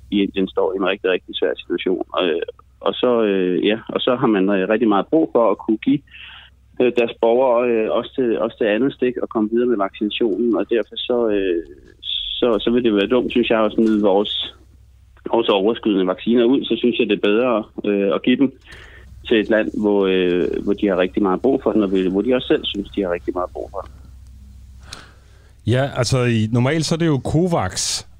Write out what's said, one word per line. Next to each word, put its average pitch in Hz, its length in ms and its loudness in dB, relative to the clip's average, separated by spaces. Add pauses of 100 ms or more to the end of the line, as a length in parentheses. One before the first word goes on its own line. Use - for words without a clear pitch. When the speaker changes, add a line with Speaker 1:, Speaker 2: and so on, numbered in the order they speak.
(120)
Speaker 1:
i 104 120 0
Indien 95 240 -2
står 90 260 -2
i - 20 -4
en 95 100 -2
rigtig, 95 240 -2
rigtig - 260 -4
svær - 220 -2
situation. - 560 -4
Og, 87 160 0
øh, 78 120 -2 (380)
og - 140 -2
så, 117 300 -2
øh, 92 420 0
ja, 104 120 0 (120)
og - 120 -4
så 127 140 0
har 127 120 -2
man, 98 220 2
øh, 95 200 0
rigtig 110 180 2
meget 98 200 0
brug 160 280 0
for 113 160 4
at 107 60 -2
kunne 110 200 -2
give, 143 220 0 (840)
øh, 123 160 4
deres 120 140 2 (100)
borgere, 120 480 4
øh, 110 220 0
også 117 240 -2
til, 117 240 0
også - 180 -4
til 127 80 0
andet 113 280 2
stik 127 240 -2
og - 120 -4
komme 107 220 0
videre 120 180 2
med 117 80 2
vaccinationen, 104 800 0
og 98 140 -2
derfor 113 260 -2
så, 120 340 0
øh, 95 340 0 (760)
så, 117 240 2
så 120 80 -4
vil 120 120 0
det 110 120 2
være 98 120 2
dumt, 120 240 0
synes 117 180 0
jeg, 113 160 2
at 104 80 -2
smide 107 280 2
vores, 101 520 0 (800)
vores 113 180 2
overskydende 101 580 2
vacciner 113 360 2
ud. 127 220 4
Så 117 120 -2
synes 117 220 0
jeg, 120 100 0
det 104 80 2
er 104 140 0
bedre, 113 320 0 (220)
øh, 101 300 0
at - 80 -4
give 127 140 4
dem 131 140 2 (760)
til 113 120 4
et 101 100 0
land, 110 200 2 (120)
hvor, 101 260 2
øh, 90 560 0
hvor 101 100 0
de 101 140 0
har 92 100 2
rigtig 92 260 0
meget 92 180 0
brug 131 220 2
for 113 80 0
den, 107 120 2
og 95 60 0 (220)
hvor 98 100 0
de 123 140 0
også 131 120 -2
selv - 180 0
synes, - 240 -6
de - 120 -4
har 90 120 -2
rigtig - 200 -4
meget 90 200 -4
brug 53 180 -10
for 98 80 -12
den. - 120 -12 (1800)
Speaker 2:
Ja, 127 280 2
altså, 127 280 0
i, 113 280 2
normalt 135 340 2
så 170 100 -2
er 160 40 0
det 170 80 0
jo 139 180 2
covax 156 800 -2 (140)